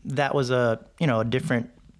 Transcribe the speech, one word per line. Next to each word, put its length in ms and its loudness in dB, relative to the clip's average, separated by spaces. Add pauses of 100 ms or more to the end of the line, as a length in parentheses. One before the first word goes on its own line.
that 280 -2
was 160 0
a, 300 2 (200)
you 80 0
know, 120 2
a 60 0
different 440 -2 (300)